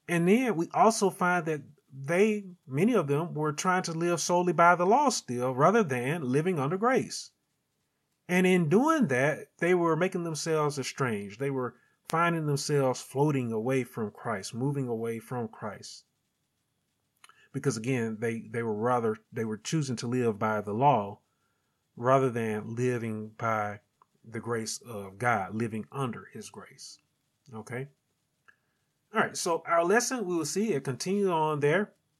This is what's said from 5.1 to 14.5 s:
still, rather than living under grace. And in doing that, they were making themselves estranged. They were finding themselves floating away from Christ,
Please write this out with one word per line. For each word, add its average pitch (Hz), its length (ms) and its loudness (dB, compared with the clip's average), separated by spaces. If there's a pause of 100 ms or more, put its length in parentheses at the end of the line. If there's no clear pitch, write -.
still, 127 440 -2
rather 185 300 6
than 131 480 -2
living 160 260 0
under 143 180 0
grace. 220 540 0 (960)
And 185 180 4
in 180 220 6
doing 262 400 4
that, 135 400 0 (100)
they 175 160 2
were 170 220 2
making 180 280 0
themselves 156 540 -2
estranged. 110 640 -4
They 139 100 -2
were 127 240 -4 (340)
finding 165 380 0
themselves 139 540 0
floating 135 520 -2
away 123 320 -2
from 110 280 -8
Christ, 107 420 -8